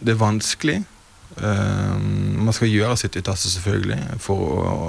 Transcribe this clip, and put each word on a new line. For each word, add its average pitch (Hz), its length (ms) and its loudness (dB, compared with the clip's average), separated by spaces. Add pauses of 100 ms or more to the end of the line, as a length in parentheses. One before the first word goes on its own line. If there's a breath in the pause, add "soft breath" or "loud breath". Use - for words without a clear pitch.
det 113 120 2
er 110 40 2
vanskelig. 113 640 0 (560)
Eh, 101 580 0 (480)
man 113 100 4
skal 117 140 2
gjøre 110 300 2
sitt - 180 -2
ytterste 95 380 -2
selvfølgelig 104 680 -2
for 98 160 -2
å, 87 400 0 (140)